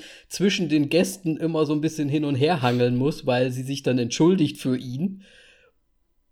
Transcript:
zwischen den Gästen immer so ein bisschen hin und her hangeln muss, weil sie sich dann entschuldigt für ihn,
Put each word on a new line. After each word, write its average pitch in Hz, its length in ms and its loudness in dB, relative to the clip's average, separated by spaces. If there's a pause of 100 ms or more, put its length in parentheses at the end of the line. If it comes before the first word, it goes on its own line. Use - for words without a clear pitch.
(300)
zwischen 185 400 0
den 143 200 2
Gästen 160 460 0
immer 160 300 0
so 151 80 -2
ein 151 80 0
bisschen 156 260 -2
hin 151 160 0
und 147 120 0
her 147 260 2
hangeln 123 340 2
muss, 139 300 -2
weil 127 260 0
sie 127 120 -6
sich 139 200 -8
dann 127 140 0
entschuldigt 156 600 2
für 127 180 -2
ihn, 135 460 -6 (1080)